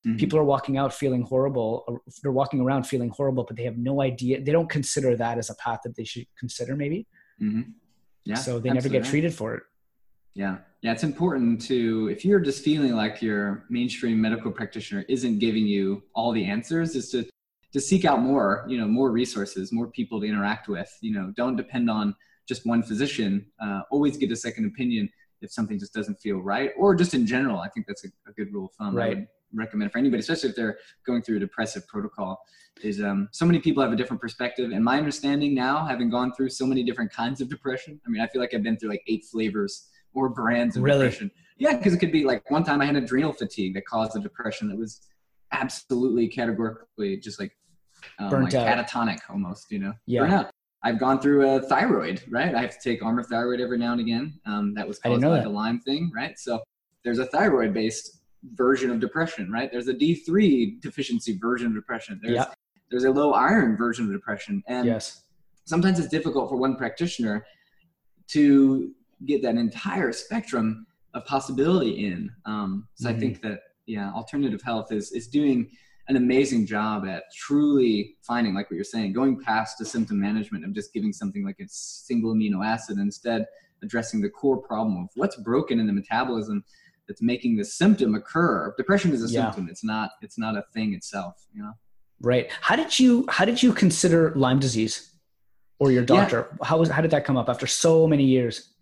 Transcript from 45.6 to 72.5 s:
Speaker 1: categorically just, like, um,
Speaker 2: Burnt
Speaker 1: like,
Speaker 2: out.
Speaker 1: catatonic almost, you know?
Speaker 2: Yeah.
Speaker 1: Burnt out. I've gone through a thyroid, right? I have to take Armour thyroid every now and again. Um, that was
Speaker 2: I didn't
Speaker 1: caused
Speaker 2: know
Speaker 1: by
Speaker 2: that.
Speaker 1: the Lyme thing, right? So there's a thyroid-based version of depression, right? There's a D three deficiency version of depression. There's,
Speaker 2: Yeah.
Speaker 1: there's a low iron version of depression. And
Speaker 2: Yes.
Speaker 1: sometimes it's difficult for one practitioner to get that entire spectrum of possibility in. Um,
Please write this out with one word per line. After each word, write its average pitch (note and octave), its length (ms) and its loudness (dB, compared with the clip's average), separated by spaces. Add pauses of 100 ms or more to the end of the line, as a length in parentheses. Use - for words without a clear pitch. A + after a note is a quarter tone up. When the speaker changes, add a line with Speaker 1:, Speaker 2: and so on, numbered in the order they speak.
Speaker 1:
categorically A2 880 -4
just, - 220 -14
like, F#2+ 160 -10 (640)
um, G2+ 100 -6
Speaker 2:
Burnt C3+ 160 4
Speaker 1:
like, - 80 0
Speaker 2:
out. A#2+ 340 2
Speaker 1:
catatonic A2+ 320 -2 (100)
almost, G2 420 -8
you G#2 80 -6
know? G2 140 -6 (120)
Speaker 2:
Yeah. A#2+ 160 0
Speaker 1:
Burnt E3+ 120 4
out. - 180 0 (300)
I've A#2 180 0
gone C3 200 2
through C#3 300 6
a C3+ 120 4
thyroid, C#3+ 680 2
right? C3+ 260 0
I A#2 60 2
have A#2+ 100 -2
to - 100 -20
take A2+ 220 -2
Armour A#2 200 0
thyroid A#2+ 360 -2
every A#2+ 180 -2
now A#2+ 140 0
and A#2+ 80 0
again. A#2 460 -2
Um, G#2 300 -2
that G#2 120 -6
was G#2 160 -10
Speaker 2:
I A#2+ 60 0
didn't A#2+ 80 4
Speaker 1:
caused B2 60 2
Speaker 2:
know D3+ 80 4
Speaker 1:
by E3 80 4
Speaker 2:
that. G#2+ 40 0
Speaker 1:
the G#2+ 60 -4
Lyme A2 320 -2
thing, D#3+ 340 -2
right? D3 240 -8
So A2+ 240 -4 (400)
there's A#2+ 160 -2
a C3 60 -2
thyroid-based A#2 960 0 (320)
version C3 360 2
of A2+ 120 0
depression, B2 500 -4
right? A#2+ 180 -4
There's A#2+ 200 -4
a B2+ 40 -2
D D3 220 2
three C#3+ 640 4
deficiency A#2 580 -4
version A#2+ 300 -2
of A2+ 80 0
depression. G#2+ 480 -10
There's, A#2 120 0
Speaker 2:
Yeah. - 180 -2 (360)
Speaker 1:
there's B2 140 0
a C3+ 80 6
low C#3+ 220 4
iron C3+ 420 4
version A#2 300 -2
of G2+ 80 -2
depression. G2+ 540 -6
And B2 200 -2
Speaker 2:
Yes. - 360 -4 (420)
Speaker 1:
sometimes F3 340 2
it's C#3+ 80 -2
difficult D#3 420 -2
for C3+ 60 -2
one B2+ 220 0
practitioner A#2 680 -4 (840)
to C#3 640 6 (320)
get C#3 160 2
that A#2 140 0
entire F3 580 -2
spectrum A2 720 -4 (280)
of B2 120 -10
possibility C3+ 800 0
in. F2 260 -4 (140)
Um, G#2 500 -6